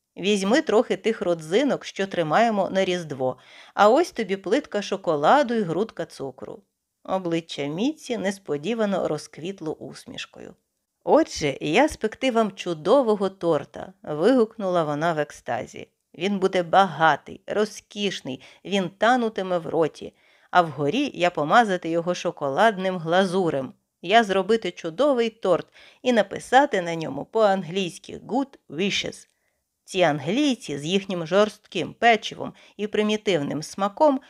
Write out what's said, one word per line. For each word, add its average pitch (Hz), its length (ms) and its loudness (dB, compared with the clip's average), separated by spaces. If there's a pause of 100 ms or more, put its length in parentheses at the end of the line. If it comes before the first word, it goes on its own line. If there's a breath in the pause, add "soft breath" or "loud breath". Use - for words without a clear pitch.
(160)
Візьми 196 460 2
трохи 220 340 2
тих 220 260 -4
родзинок, 175 640 0
що - 220 -6
тримаємо 190 640 0
на 190 140 0
Різдво, 147 540 -4 (360 loud breath)
а 208 140 6
ось 294 220 4
тобі 196 260 -4
плитка 208 460 -2
шоколаду 196 720 2
і 226 80 0
грудка 160 440 -4
цукру». - 560 -14 (420)
Обличчя 165 600 -4
Міці 220 520 -4
несподівано 196 920 -2
розквітло 156 640 -8
усмішкою. - 840 -16 (500)
«Отже, 202 560 2
я 208 280 2
спекти 254 420 -4
вам 220 220 0
чудового 196 760 0
торта», 175 640 -4 (100)
вигукнула 190 840 2
вона 151 280 -2
в 156 60 -4
екстазі. - 720 -8 (260)
«Він 196 240 -2
буде 185 240 0
багатий, 165 840 2
розкішний, 202 960 -6 (220 loud breath)
він 185 240 -2
танутиме 220 680 0
в 160 80 -8
роті, - 480 -2 (360 soft breath)
а 180 120 6
вгорі 156 520 -2
я 175 160 2
помазати 180 580 2
його 170 260 -2
шоколадним 185 840 0
глазурем. 165 760 0 (300)
Я 220 220 4
зробити 196 460 0
чудовий 233 600 0
торт - 360 0 (360 soft breath)
і 254 100 2
написати 220 720 2
на 170 120 -4
ньому 156 300 -6
по-англійськи 190 920 -2
«Good 262 420 -4 (120)
Wishes». - 560 -4 (580)
Ці 185 180 -2
англійці 165 760 0
з 143 60 -10
їхнім 185 420 -4
жорстким 180 680 -2
печивом 220 600 0 (220 soft breath)
і 202 100 -6
примітивним 208 760 -2
смаком 254 680 0